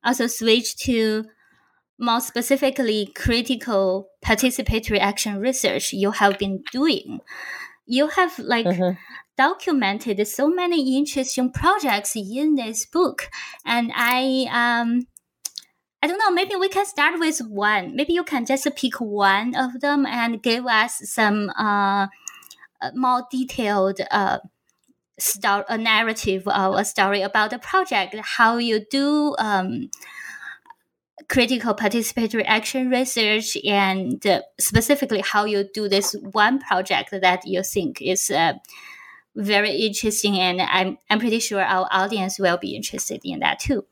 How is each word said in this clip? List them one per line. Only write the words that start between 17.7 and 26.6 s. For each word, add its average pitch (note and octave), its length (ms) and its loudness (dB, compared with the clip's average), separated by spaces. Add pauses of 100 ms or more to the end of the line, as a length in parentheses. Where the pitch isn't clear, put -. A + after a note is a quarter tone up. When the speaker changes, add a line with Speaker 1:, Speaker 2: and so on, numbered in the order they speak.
Speaker 1:
Maybe D4+ 200 0
you F4 100 0
can B3+ 220 -4
just C4+ 200 0 (100)
pick - 220 -4
one G#3 560 2
of B3+ 260 -2
them C#4+ 260 2
and A#3 360 -2
give B3 240 0
us A3+ 380 2
some, G#3 460 0
uh, G3+ 560 2 (720)
uh, - 140 -6
more B3+ 360 0
detailed, G3+ 720 0 (100)
uh, G3 280 2 (800)
sto-, G3+ 500 0
a A3+ 80 -2
narrative A3 680 0
or G3 340 2